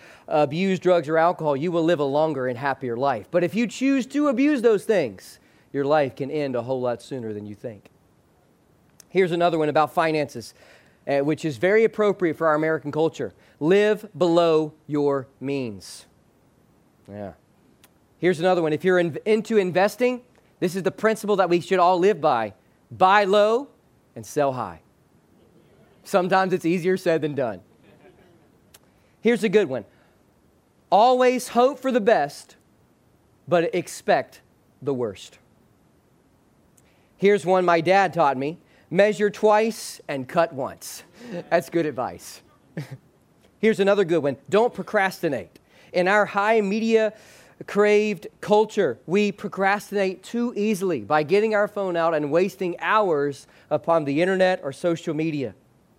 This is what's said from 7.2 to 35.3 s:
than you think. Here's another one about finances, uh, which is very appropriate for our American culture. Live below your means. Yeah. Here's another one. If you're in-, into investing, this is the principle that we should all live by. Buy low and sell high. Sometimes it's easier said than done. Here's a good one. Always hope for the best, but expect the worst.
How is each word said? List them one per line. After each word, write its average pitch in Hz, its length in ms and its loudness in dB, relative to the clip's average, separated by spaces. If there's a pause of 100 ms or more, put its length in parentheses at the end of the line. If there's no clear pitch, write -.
than 104 120 -10
you 104 100 -14
think. 104 360 -16 (1160)
Here's 180 240 2
another 170 260 2
one 151 100 0
about 151 240 2
finances, 156 640 -2 (520)
uh, 139 120 0
which 143 260 -2
is 151 120 -4
very 190 260 2
appropriate 202 540 0
for 165 100 -2
our 156 80 4
American 151 380 -2
culture. 151 420 -4 (240)
Live 208 580 2
below 165 560 2 (140)
your 143 400 -2 (140)
means. 127 640 -8 (1040)
Yeah. 101 220 -12 (840)
Here's 175 200 -2
another 180 240 0
one. 156 100 -2
If 156 120 -4
you're 185 160 2
in-, 165 260 -2
into 220 320 0
investing, 214 640 0 (380)
this 180 160 -2
is 185 80 -4
the 175 80 0
principle 208 440 -2
that 180 140 2
we 175 100 2
should 185 200 0
all 180 180 4
live 185 220 2
by. 120 340 0 (360)
Buy 185 340 4
low 208 440 2 (460)
and 113 100 -14
sell 139 280 -2
high. 101 280 -10 (1200)
Sometimes 190 480 2
it's 180 120 -2
easier 180 320 0
said 165 240 0
than 147 140 -4
done. 113 260 -4 (1600)
Here's 220 200 2
a 226 60 2
good 196 200 2
one. 127 180 -8 (1080)
Always 247 560 4
hope 262 320 2
for 262 100 -2
the 247 100 2
best, 185 560 0 (920)
but 170 260 0
expect - 640 -2 (400)
the 135 140 -4
worst. 113 440 -8 (1800)